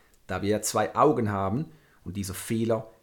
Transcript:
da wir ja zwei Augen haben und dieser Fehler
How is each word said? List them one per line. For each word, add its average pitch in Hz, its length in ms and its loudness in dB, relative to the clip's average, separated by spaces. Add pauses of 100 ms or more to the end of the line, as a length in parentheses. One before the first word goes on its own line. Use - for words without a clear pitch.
(260)
da 92 160 -4
wir 98 80 0
ja 104 120 2
zwei - 340 0
Augen 123 360 4
haben 101 340 0 (400)
und 90 100 -10
dieser 98 180 -6
Fehler 113 580 -2 (120)